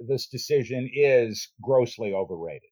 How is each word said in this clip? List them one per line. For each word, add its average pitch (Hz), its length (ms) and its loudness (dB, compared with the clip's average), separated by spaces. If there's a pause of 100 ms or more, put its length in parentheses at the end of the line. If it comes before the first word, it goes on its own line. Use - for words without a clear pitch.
this 127 260 -4
decision 127 640 -2
is 127 600 2 (100)
grossly 120 500 2
overrated. 85 600 -6